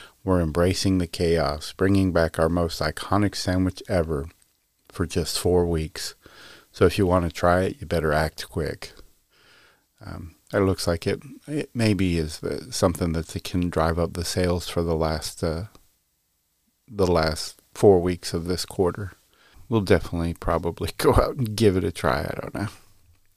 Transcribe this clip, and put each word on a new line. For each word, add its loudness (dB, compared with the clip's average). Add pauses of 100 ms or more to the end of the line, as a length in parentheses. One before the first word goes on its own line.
(240)
we're 4
embracing 2
the 0
chaos, 0
bringing 2
back 2
our 4
most 0
iconic -2
sandwich -2
ever -2 (600)
for -4
just -4
four 2
weeks. -4 (560)
So 0
if 4
you 2
wanna 2
try 2
it, -4
you -14
better 0
act -2
quick." -8 (1120)
Um, -14 (160)
it 2
looks 2
like 0
it, -2 (260)
it -6
maybe 2
is -4
the, -8
something 0
that -6
can -2
drive 0
up -2
the -6
sales -2
for -2
the 0
last, -2
uh, -4 (1200)
the 0
last 0 (100)
four 6
weeks -4
of -4
this -4
quarter. -2 (560)
We'll 2
definitely 0
probably -2
<laughs> -20
go 4
out 4
and -4
give 4
it 0
a -2
try. 0
I -6
don't -10
know. -4 (680)